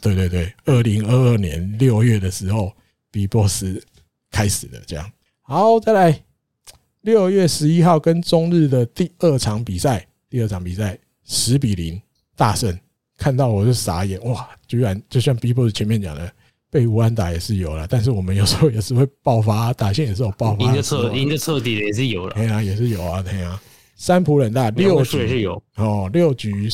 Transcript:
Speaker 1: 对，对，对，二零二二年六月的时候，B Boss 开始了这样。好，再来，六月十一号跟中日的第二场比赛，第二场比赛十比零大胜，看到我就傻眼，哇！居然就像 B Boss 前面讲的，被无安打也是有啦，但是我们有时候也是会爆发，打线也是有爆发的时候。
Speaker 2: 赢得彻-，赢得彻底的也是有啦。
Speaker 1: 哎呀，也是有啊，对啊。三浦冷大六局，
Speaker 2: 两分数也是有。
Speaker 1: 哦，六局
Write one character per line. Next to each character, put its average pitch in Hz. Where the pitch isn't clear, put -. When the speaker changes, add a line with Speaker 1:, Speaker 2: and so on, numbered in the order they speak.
Speaker 1:
对， 104
对， 92
对， 87
二 127
零 107
二 123
二 117
年 92
六 117
月 117
的 95
时 95
候， 104
B 101
Boss 101
开 208
始 -
了 58
这 85
样。 82
好， 214
再 220
来， 180
六 202
月 190
十 151
一 165
号 165
跟 165
中 170
日 170
的 127
第 175
二 135
场 113
比 95
赛， 113
第 123
二 110
场 95
比 90
赛 101
十 -
比 113
零 85
大 104
胜， 87
看 143
到 135
我 104
就 123
傻 98
眼， 95
哇！ 117
居 120
然 104
就 127
像 131
B 120
Boss 120
前 104
面 107
讲 78
的， 85
被 120
无 107
安 113
打 -
也 85
是 101
有 85
啦， 78
但 123
是 127
我 107
们 92
有 101
时 92
候 156
也 107
是 104
会 131
爆 117
发， 110
打 101
线 143
也 101
是 95
有 107
爆 110
发 123
的 143
时 147
候。 123
Speaker 2:
赢 120
得 110
彻-， -
赢 135
得 151
彻 151
底 113
的 104
也 104
是 123
有 92
啦。 -
Speaker 1:
哎 110
呀， 110
也 98
是 120
有 101
啊， 90
对 95
啊。 87
三 180
浦 147
冷 110
大 120
六 151
局， -
Speaker 2:
两 180
分 135
数 120
也 120
是 123
有。 90
Speaker 1:
哦， 104
六 165
局 104